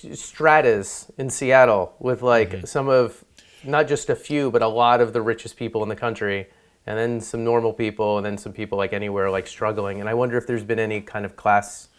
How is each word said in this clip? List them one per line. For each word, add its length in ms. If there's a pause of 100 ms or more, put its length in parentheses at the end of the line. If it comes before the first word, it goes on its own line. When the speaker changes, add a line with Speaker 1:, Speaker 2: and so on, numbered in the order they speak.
(140)
Speaker 1:
stratas 1040
in 120
Seattle 720
with, 220
like, 300
Speaker 2:
Mm-hmm. 140
Speaker 1:
some 220
of 360 (420)
not 240
just 220
a 60
few, 360
but 100
a 60
lot 340
of 120
the 80
richest 340
people 280
in 60
the 60
country, 520 (380)
and 120
then 240
some 220
normal 300
people, 440
and 80
then 120
some 160
people, 240
like, 160
anywhere, 380
like, 160
struggling. 520
And 100
I 40
wonder 240
if 80
there's 180
been 160
any 220
kind 240
of 100
class 520 (120)